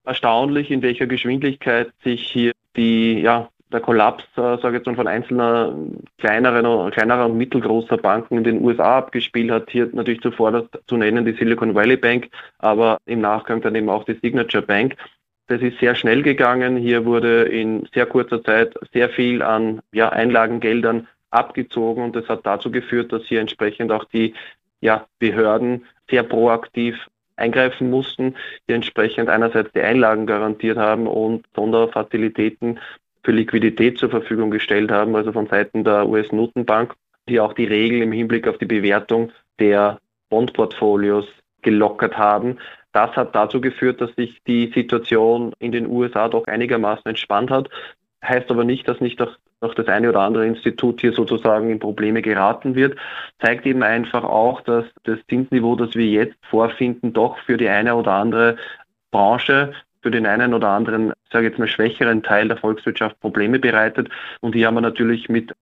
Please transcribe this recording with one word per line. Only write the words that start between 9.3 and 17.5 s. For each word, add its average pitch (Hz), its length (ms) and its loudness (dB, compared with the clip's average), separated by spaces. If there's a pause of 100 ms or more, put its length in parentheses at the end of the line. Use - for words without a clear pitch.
hat. 113 180 -2
Hier 120 240 0
natürlich 117 280 -4
zuvor 113 300 0
das 117 120 -2 (240)
zu 123 100 -2
nennen, 113 260 2
die 113 100 0
Silicon 113 420 0
Valley 110 200 4
Bank, 120 340 0 (280)
aber 110 480 2
im 117 160 -4
Nachgang 110 400 -2
dann 110 140 -2
eben 110 120 0
auch 104 180 -2
die 117 180 -6
Signature 113 400 -2
Bank. 107 320 0 (540)
Das 120 120 0
ist 123 160 -2
sehr 123 160 4
schnell 120 300 2
gegangen. 127 540 2
Hier 120 280 2
wurde 117 380 4
in 110 500 -2